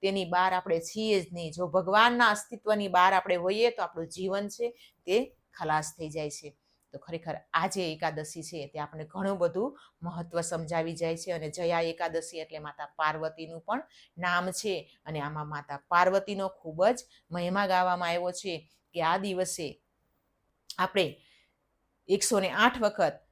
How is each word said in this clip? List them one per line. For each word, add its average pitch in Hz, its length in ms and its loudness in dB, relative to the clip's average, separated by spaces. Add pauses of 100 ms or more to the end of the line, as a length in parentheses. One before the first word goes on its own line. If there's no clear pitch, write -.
તેની 196 220 0
બહાર 180 280 2
આપણે 180 280 0
છીએ 214 400 0
જ 170 120 -8
નહીં. 170 200 -8
જો 175 140 -4
ભગવાનના 208 640 4
અસ્તિત્વની 208 600 -2
બહાર 180 240 6
આપણે 185 240 2
હોઈએ 208 340 2
તો 233 120 -6
આપણું 165 260 -6
જીવન 190 400 -4
છે 240 200 -6 (380)
તે 220 300 0 (160)
ખલાસ 156 460 -2
થઈ 160 100 -6
જાય 151 220 -4
છે. 143 260 -14 (360)
તો 135 60 -14
ખરેખર 165 380 -8 (160)
આ 165 140 4
જે 180 260 -2
એકાદશી 156 500 -4
છે 156 240 -10
તે 147 120 -12
આપણને 151 260 -8
ઘણું 196 340 -4
બધું 175 400 0 (240)
મહત્વ 170 380 -6
સમજાવી 165 520 -2
જાય 165 240 -2
છે 170 160 -6
અને 156 180 -4
જયા 170 300 0
એકાદશી 165 580 -4
એટલે 156 200 -10
માતા 151 280 -12
પાર્વતીનું 156 760 -2
પણ 226 220 -4 (360)
નામ 180 320 0
છે 185 400 -4 (160)
અને 156 140 -6
આમાં 151 280 -6
માતા 147 280 -8 (120)
પાર્વતીનો 190 600 4
ખૂબ 170 380 0
જ 240 180 2 (260)
મહિમા 180 360 0
ગાવામાં 180 420 2
આવ્યો 175 220 0
છે 175 380 -8 (260)
કે 170 80 -2
આ 165 140 4
દિવસે 185 640 -2 (1000)
આપણે 185 420 0 (880)
એકસો 196 320 4
ને 190 100 0
આઠ 240 300 4
વખત 202 320 2 (200)